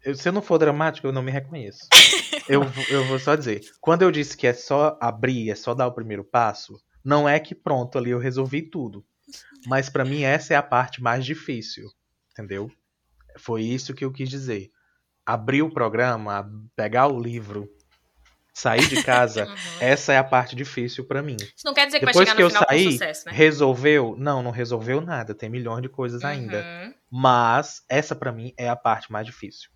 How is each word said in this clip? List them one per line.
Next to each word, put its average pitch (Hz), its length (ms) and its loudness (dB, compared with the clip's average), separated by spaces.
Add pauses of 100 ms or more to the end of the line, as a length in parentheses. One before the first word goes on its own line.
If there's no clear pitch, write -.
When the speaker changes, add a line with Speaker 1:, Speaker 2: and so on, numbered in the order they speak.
Speaker 1:
eu, 139 100 -4
se 139 140 -4
eu 175 40 0
não 202 100 -2
for 175 160 0
dramático, 151 480 0
eu 135 60 -2
não 131 100 -4
me 131 80 -4
reconheço. 135 500 -8 (680)
Eu 139 160 6
vou, 131 240 -6
eu 139 160 2
vou 131 140 0
só 143 160 2
dizer, 123 260 -2 (200)
quando 170 220 4
eu 185 80 8
disse 151 260 -4
que - 100 0
é 120 60 6
só 147 480 0
abrir, 120 500 -2
é 104 40 -4
só 120 200 -6
dar 127 120 0
o 120 60 -2
primeiro 110 320 -10
passo, 110 500 -2 (300)
não 147 240 2
é 147 100 4
que 151 160 -8
pronto, 127 440 -4
ali 123 120 -2
eu 123 80 0
resolvi 135 440 -2
tudo. 117 420 -10 (640)
Mas 131 220 0
pra 135 160 -2
mim 143 200 -2
essa 151 300 0
é - 20 4
a 143 60 4
parte 127 400 -2
mais 123 220 0
difícil, 120 640 -10 (440)
entendeu? 101 380 -10 (680)
Foi 113 240 -6
isso 131 320 -6
que 131 100 -8
eu 135 80 -4
quis 135 160 -8
dizer. 127 420 -8 (540)
Abrir 117 380 0
o 160 100 0
programa, 110 760 -2 (240)
pegar 117 320 2
o 135 140 -2
livro, 107 480 -10 (840)
sair 127 360 2
de 131 160 0
casa, 113 420 2
Speaker 2:
<laughs> - 0 -
Uhum. 101 100 -16 (240)
Speaker 1:
essa 139 320 2
é 135 60 6
a 135 60 4
parte 127 320 0
difícil 127 500 -8
pra 139 160 -4
mim. 143 140 -8
Speaker 2:
Isso - 280 -16
não 285 80 -4
quer 285 140 4
dizer 285 140 0
que 135 60 0
vai 151 60 2
Speaker 1:
Depois 185 160 8
Speaker 2:
chegar 220 80 2
Speaker 1:
que 214 60 6
Speaker 2:
no 175 40 8
Speaker 1:
eu 170 40 6
Speaker 2:
final 202 160 4
com - 60 4
Speaker 1:
saí, 170 200 4
Speaker 2:
sucesso, 151 340 -6
né? 170 60 -14
Speaker 1:
resolveu? 139 840 4
Não, 135 240 -2
não 123 80 -4
resolveu 120 500 -4
nada. 135 340 -8
Tem 110 140 -10
milhões 117 340 -6
de 131 60 -10
coisas 123 360 -8
ainda. 127 400 -6
Speaker 2:
Uhum. 175 300 -16 (140)
Speaker 1:
Mas 123 800 2
essa 143 280 -2
pra 131 160 -6
mim 113 260 -12
é 123 100 -4
a 120 80 -2
parte 113 360 -4
mais 107 140 -8
difícil. - 500 -18